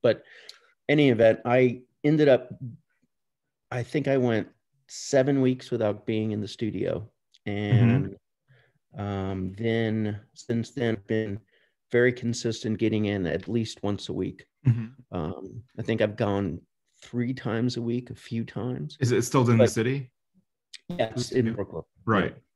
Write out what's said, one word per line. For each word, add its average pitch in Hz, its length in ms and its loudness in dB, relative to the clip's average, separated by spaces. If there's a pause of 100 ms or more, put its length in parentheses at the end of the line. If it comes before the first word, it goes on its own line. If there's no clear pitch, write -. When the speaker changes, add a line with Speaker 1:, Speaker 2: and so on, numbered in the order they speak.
Speaker 1:
But - 200 2 (680)
any 147 220 6
event, 113 340 6
I 127 380 2 (200)
ended 151 240 4
up, 127 220 4 (1200)
I 123 120 -4
think 139 260 -2
I 135 80 4
went 117 320 2 (400)
seven 139 500 2
weeks 131 320 0
without 107 340 -2
being 110 260 -2
in 107 100 -4
the 98 60 -6
studio. - 640 -6 (380)
Speaker 2:
Mm-hmm. 104 420 2
Speaker 1:
And, 98 260 0 (800)
um, 95 560 -6
then 110 680 -2 (140)
since 117 380 -4
then, 117 260 -2 (100)
been 110 320 -2 (500)
very 123 220 4
consistent 117 680 -4
getting 107 260 2
in 101 200 -2
at 82 220 -2
least 113 340 -4
once 101 280 -4
a - 40 -6
week. 92 320 -6 (220)
Speaker 2:
Mm-hmm. 117 500 -2
Speaker 1:
Um, 87 460 -8 (160)
I - 40 -6
think 110 180 0
I've 104 160 0
gone 101 420 0 (420)
three 120 320 -4
times 120 440 -2
a 117 40 -6
week, 120 280 -4
a 117 60 -12
few 113 280 -6
times. 127 560 -8
Speaker 2:
Is 120 140 2
it 107 100 2
still 135 260 2
in 117 80 6
the 117 60 8
Speaker 1:
But 110 80 4
Speaker 2:
city? 127 400 -4 (760)
Speaker 1:
yeah, 120 260 -4
it's 123 160 -6
in 117 220 0
Brooklyn. 90 300 -8 (220)
Speaker 2:
Right. 101 300 2 (200)